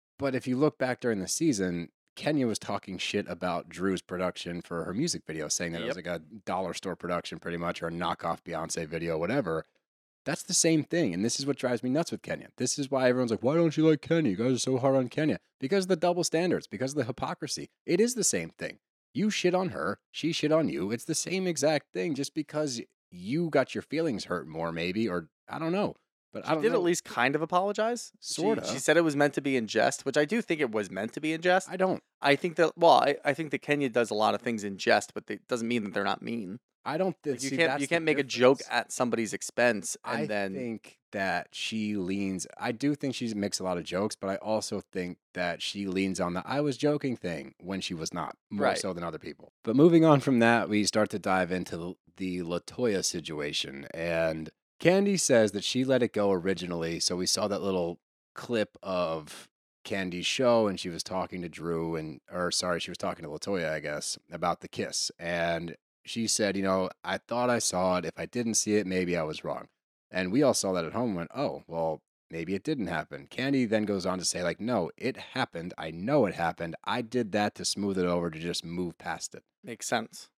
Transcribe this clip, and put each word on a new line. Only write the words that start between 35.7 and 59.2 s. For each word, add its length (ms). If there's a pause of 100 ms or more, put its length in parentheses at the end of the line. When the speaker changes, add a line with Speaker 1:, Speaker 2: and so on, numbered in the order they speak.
Speaker 2:
that 100
they're 120
not 180
mean. 360 (260)
Speaker 1:
I 120
don't 260
thi-, 80
Speaker 2:
Like, 120
you 60
Speaker 1:
see, 60
Speaker 2:
can't, 140
Speaker 1:
that's 120
Speaker 2:
you 60
Speaker 1:
the 40
Speaker 2:
can't 120
make 160
a 40
joke 340
Speaker 1:
difference. 200 (100)
Speaker 2:
at 40
somebody's 420
expense 680
and 200
Speaker 1:
I 20
Speaker 2:
then 280
Speaker 1:
think 440 (160)
that 400
she 420
leans, 500 (120)
I 160
do 200
think 220
she 200
makes 240
a 40
lot 140
of 80
jokes, 320
but 120
I 80
also 440 (100)
think 280 (140)
that 280
she 240
leans 340
on 140
the 120
"I 140
was 160
joking" 400
thing 460
when 180
she 140
was 200
not, 220 (140)
more 160
Speaker 2:
Right. 120
Speaker 1:
so 140
than 120
other 160
people. 340 (100)
But 140
moving 260
on 160
from 200
that, 280
we 160
start 280
to 80
dive 340
into 240
the, 160 (240)
the 240
LaToya 640
situation, 880
and 560 (320)
Kandi 360
says 360
that 100
she 220
let 180
it 80
go 220
originally, 640
so 160
we 120
saw 200
that 140
little 400 (340)
clip 480
of 640 (380)